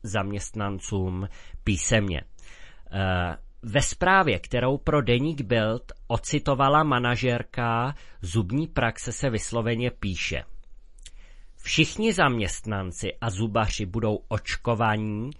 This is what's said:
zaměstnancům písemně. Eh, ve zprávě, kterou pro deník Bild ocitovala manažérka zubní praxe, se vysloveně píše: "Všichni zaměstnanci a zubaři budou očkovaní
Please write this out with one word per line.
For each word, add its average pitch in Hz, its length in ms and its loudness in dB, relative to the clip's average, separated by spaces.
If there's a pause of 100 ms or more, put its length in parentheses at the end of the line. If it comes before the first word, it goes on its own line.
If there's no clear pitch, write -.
zaměstnancům 98 1300 -2 (360)
písemně. 98 580 2 (680)
Eh, 92 460 0 (260)
ve 120 200 2
zprávě, 180 560 4
kterou 127 400 0
pro 147 240 2
deník 135 380 2
Bild 110 520 0 (140)
ocitovala 139 760 4
manažérka 123 1120 2 (260)
zubní 107 460 0
praxe, 117 460 -2
se 139 180 0
vysloveně 117 600 0
píše: - 540 -4 (1120)
"Všichni - 560 2
zaměstnanci 107 1080 0
a 113 100 0
zubaři 107 560 0
budou 107 420 0
očkovaní 107 1120 0